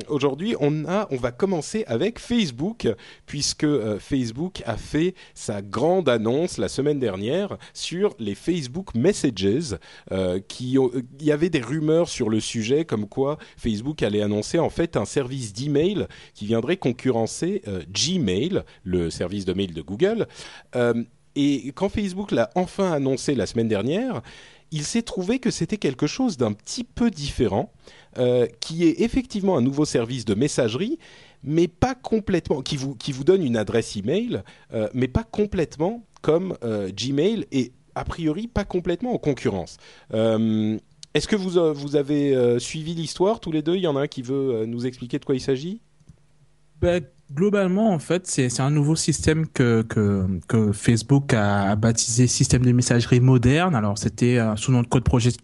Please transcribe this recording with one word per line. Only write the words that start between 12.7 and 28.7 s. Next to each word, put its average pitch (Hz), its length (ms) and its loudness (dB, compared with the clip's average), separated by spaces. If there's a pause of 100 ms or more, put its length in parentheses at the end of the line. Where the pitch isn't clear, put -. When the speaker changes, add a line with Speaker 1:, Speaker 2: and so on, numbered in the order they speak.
Speaker 1:
comme 104 240 -4
quoi 139 280 -2 (200)
Facebook 120 480 -4
allait 104 180 2
annoncer, 104 380 0
en 143 100 2
fait, 170 260 -2
un 120 100 0
service 127 480 -4
d'email 147 520 0 (280)
qui 104 120 -10
viendrait 117 300 0
concurrencer, 127 880 -2
euh, 92 160 -6 (100)
Gmail, 131 680 0 (220)
le 90 260 0
service 95 340 -6
de 90 100 -2
mail 92 200 -2
de 80 80 -8
Google. 165 460 -2 (480)
Euh, 120 260 2 (320)
et 139 400 0
quand 196 140 -2
Facebook 202 420 -4
l'a 117 240 2
enfin 180 380 -2
annoncé 139 420 0
la 110 120 0
semaine 117 220 0
dernière, 139 540 -2 (500)
il 147 100 -6
s'est 226 200 -2
trouvé 202 360 -4
que 220 140 0
c'était 190 240 -4
quelque 147 320 -2
chose 226 300 -2
d'un 110 140 0
petit - 300 -10
peu - 260 -2
différent, 143 640 -2 (460)
euh, 123 300 4 (100)
qui 165 260 -2